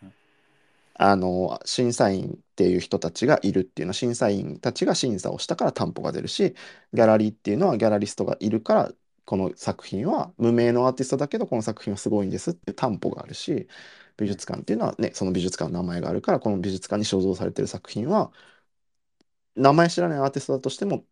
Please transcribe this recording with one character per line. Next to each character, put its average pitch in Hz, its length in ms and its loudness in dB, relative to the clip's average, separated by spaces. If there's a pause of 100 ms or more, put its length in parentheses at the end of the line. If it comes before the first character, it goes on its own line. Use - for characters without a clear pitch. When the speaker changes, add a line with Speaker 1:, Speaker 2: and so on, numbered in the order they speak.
Speaker 1:
う - 20 -20
ん。 95 80 -20 (840)
Speaker 2:
あ 98 200 4
の、 90 500 -2
審 120 280 0
査 117 160 4
員 - 320 -4
っ - 140 -20
て 101 80 2
い 90 140 4
う - 20 0
人 85 180 -4
た 82 140 -4
ち - 160 -2
が 147 160 4
い 98 80 0
る 95 100 2
っ - 40 2
て - 160 -10
い - 20 -4
う 85 40 -4
の 92 40 -4
は、 - 20 -4
審 120 220 -2
査 120 140 2
員 92 300 -4
た 120 140 -2
ち - 120 -2
が 180 100 2
審 110 240 -2
査 - 120 -4
を - 80 -8
し - 80 -8
た - 80 -2
か 254 100 -2
ら 156 60 2
担 - 200 -2
保 - 100 -10
が - 100 -4
出 - 100 -6
る - 60 -8
し、 - 280 0 (380)
ギ 113 80 4
ャ 113 40 8
ラ 110 120 8
リ 107 120 4
ー 107 40 -6
っ - 20 -14
て - 160 -4
い - 40 4
う - 20 0
の 190 100 4
は 143 100 2
ギ 110 80 2
ャ 110 40 6
ラ 107 100 2
リ 101 80 -2
ス - 80 -8
ト 101 100 -2
が - 140 -2
い 107 100 0
る 110 120 0
か - 120 0
ら、 202 180 2 (340)
こ 104 120 -2
の 95 180 0
作 - 300 -6
品 101 220 -4
は、 190 300 -2
無 117 160 4
名 120 180 4
の 123 160 4
ア 131 40 4
ー - 20 2
テ 127 100 -2
ィ - 20 -6
ス - 40 -6
ト 143 80 0
だ 143 100 -2
け 226 100 -4
ど、 240 80 -4
こ 135 100 -4
の 113 60 0
作 110 220 -6
品 107 100 -4
は 98 40 -8
す - 120 -4
ご 104 140 2
い 95 40 -4
ん - 20 -4
で 95 100 -4
す - 120 -4
っ - 20 -2
て - 180 -10
い - 20 -4
う - 20 -12
担 117 220 -2
保 - 140 -4
が - 120 -10
あ - 40 -16
る 151 60 -14
し、 - 340 -4 (500)
美 107 100 -2
術 101 200 -6
館 - 140 -6
っ - 20 -10
て - 100 -2
い - 40 0
う - 20 -2
の 220 80 0
は - 100 -4
ね、 - 160 -2
そ - 120 -4
の 92 80 0
美 90 80 0
術 90 160 -2
館 80 140 -4
の 87 120 -4
名 92 40 -2
前 87 140 -4
が - 80 -4
あ 85 40 -2
る 104 80 -2
か - 100 0
ら、 160 80 4
こ 113 100 -2
の 98 100 0
美 95 120 -2
術 92 180 -6
館 104 100 -2
に 107 60 -2
所 95 160 0
蔵 92 140 2
さ 95 100 -6
れ - 60 -4
て - 100 -4
る 104 60 0
作 - 240 -12
品 110 180 -4
は、 196 220 0 (1200)
名 135 180 6
前 170 160 6
知 170 100 -4
ら 175 80 2
な 160 80 0
い 139 40 -2
ア 135 60 2
ー 139 40 2
テ 139 100 -4
ィ - 40 -10
ス - 40 -16
ト 139 60 0
だ 131 60 0
と 135 100 -4
し - 80 -10
て 202 80 -4
も、 190 260 -2